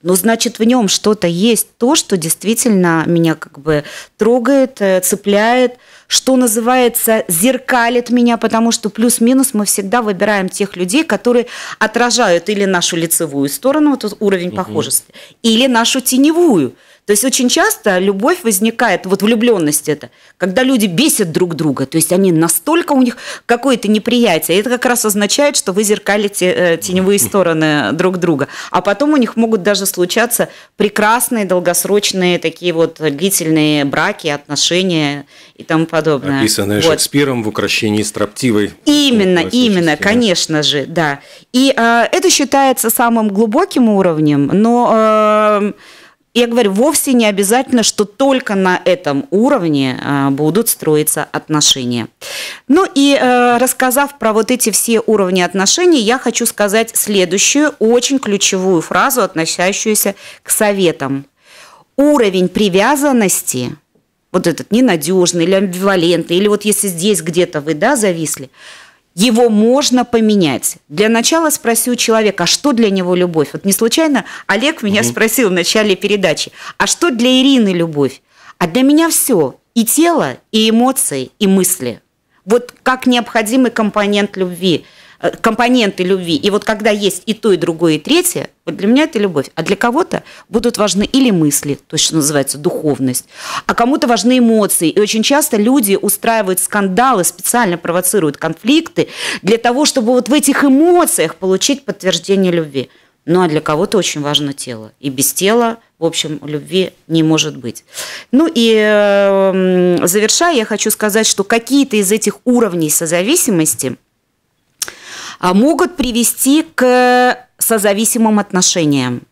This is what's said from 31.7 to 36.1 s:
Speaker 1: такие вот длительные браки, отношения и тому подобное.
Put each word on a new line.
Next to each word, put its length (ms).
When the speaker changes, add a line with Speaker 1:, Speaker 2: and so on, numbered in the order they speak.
Speaker 1:
такие 340
вот 300
длительные 840
браки, 440
отношения 960
и 80
тому 240
подобное. 520